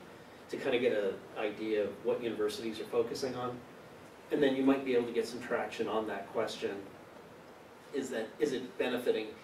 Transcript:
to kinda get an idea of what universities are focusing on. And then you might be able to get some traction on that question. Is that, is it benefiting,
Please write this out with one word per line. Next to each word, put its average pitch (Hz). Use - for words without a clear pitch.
to -
kinda 123
get 120
an 101
idea 107
of 95
what 123
universities 107
are 107
focusing 123
on. 123
And 147
then 131
you 135
might 135
be 127
able 117
to 117
get 113
some 120
traction 113
on 107
that 98
question. 110
Is 127
that, 113
is 147
it 120
benefiting, 117